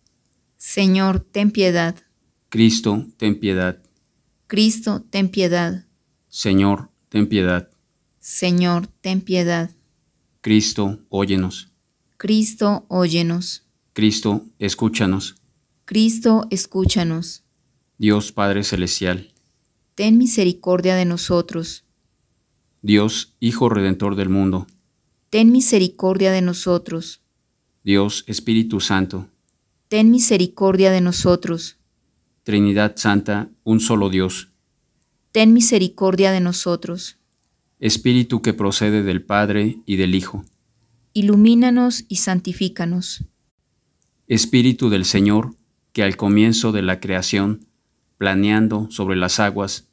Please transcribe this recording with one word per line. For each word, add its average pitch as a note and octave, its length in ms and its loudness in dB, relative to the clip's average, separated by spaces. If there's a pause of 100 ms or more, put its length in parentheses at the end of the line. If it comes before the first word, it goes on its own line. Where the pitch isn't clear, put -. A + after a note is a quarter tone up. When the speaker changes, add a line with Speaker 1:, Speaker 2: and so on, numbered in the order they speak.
(560)
Speaker 1:
Señor, F#3+ 640 0
ten G#3 320 -2
piedad. F3 420 0 (540)
Speaker 2:
Cristo, A2+ 580 2 (100)
ten G#2 220 -2
piedad. F#2 420 -2 (680)
Speaker 1:
Cristo, G#3+ 640 -2
ten G3 180 -2
piedad. F3+ 580 -4 (420)
Speaker 2:
Señor, G2 600 -2 (180)
ten G#2+ 200 -2
piedad. F2+ 420 -2 (480)
Speaker 1:
Señor, F3 720 -2 (120)
ten F#3+ 200 -4
piedad. E3+ 500 -2 (680)
Speaker 2:
Cristo, G#2+ 580 0 (100)
óyenos. F#2+ 640 -4 (440)
Speaker 1:
Cristo, G#3+ 720 -2
óyenos. E3+ 800 -2 (260)
Speaker 2:
Cristo, G#2+ 540 0 (120)
escúchanos. G2+ 760 -2 (500)
Speaker 1:
Cristo, A3 680 2
escúchanos. F3 920 -4 (560)
Speaker 2:
Dios G#2 340 0
Padre G2+ 300 -2
Celestial. F#2 720 -4 (640)
Speaker 1:
Ten A3 220 2
misericordia F#3 800 0
de F#3 100 0
nosotros. E3+ 800 -4 (1000)
Speaker 2:
Dios, G#2 580 0
Hijo A#2 280 0
Redentor G2+ 460 0
del F#2+ 140 -4
mundo. F#2+ 380 0 (640)
Speaker 1:
Ten A3+ 200 4
misericordia F#3+ 800 2
de F#3+ 100 0
nosotros. F3 800 -4 (600)
Speaker 2:
Dios G2+ 440 0
Espíritu A2+ 540 -2
Santo. F#2 480 -4 (600)
Speaker 1:
Ten A3 220 4
misericordia F#3+ 800 2
de F#3 100 2
nosotros. F3 800 -2 (640)
Speaker 2:
Trinidad G#2 520 2
Santa, G#2 540 -2 (140)
un A2 160 2
solo G#2+ 280 0
Dios. F#2 420 -2 (800)
Speaker 1:
Ten A3 200 6
misericordia F#3+ 800 2
de F#3 100 0
nosotros. F3 800 -6 (640)
Speaker 2:
Espíritu B2 600 2
que A2 140 0
procede G#2 480 0
del F#2 200 -2
Padre G#2 640 0
y G2 100 -2
del F#2 180 2
Hijo. F#2+ 300 -4 (720)
Speaker 1:
Ilumínanos A#3 920 4
y F#3 80 -8
santifícanos. F3+ 1080 -4 (1000)
Speaker 2:
Espíritu A#2 640 2
del F#2+ 140 0
Señor, G#2 500 2 (380)
que A2+ 100 -4
al F#2+ 140 0
comienzo G#2+ 560 2
de G#2 100 -2
la F#2 160 -2
creación, G2 720 -4 (500)
planeando G#2+ 720 0
sobre F#2+ 260 -4
las F2+ 220 -2
aguas, G2+ 540 -4